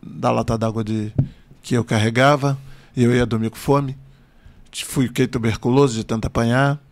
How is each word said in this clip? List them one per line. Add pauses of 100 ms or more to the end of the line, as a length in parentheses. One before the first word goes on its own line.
da
lata
d'água
de, (520)
que
eu
carregava, (400)
e
eu
ia
dormir
com
fome. (720)
Fui,
fiquei
tuberculoso
de
tanto
apanhar. (120)